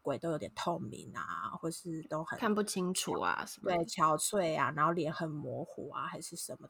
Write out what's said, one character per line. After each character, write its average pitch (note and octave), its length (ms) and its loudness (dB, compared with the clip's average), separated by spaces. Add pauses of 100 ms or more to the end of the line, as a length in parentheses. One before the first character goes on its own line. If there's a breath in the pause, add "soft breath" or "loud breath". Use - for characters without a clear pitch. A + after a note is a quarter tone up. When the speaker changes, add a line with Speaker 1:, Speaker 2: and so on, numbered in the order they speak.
Speaker 1:
鬼 C#3 160 0
都 E3+ 140 0
有 D3+ 60 0
点 G2+ 140 -6
透 E3+ 280 0
明 - 340 -8
啊， E2+ 460 -4
或 E3 100 -2
是 D#3+ 380 -6
都 D#3 160 -2
很 - 120 -4
Speaker 2:
看 A3 160 2
不 G#3 80 4
清 F#3 320 0
楚 - 280 0
啊 - 260 2
什 - 160 -12
么 F#3+ 80 2
的。 F3+ 60 4
Speaker 1:
对， E3 100 2
憔 D#3 320 4
悴 E3 400 2
啊， C3 160 4
然 D3+ 100 4
后 D#3+ 60 8
脸 E3+ 220 2
很 E3 180 -2
模 C#3 340 -4
糊 - 260 -8
啊， C3 160 -4
还 E3 140 -8
是 - 140 -8
什 - 260 -8
么 - 100 -14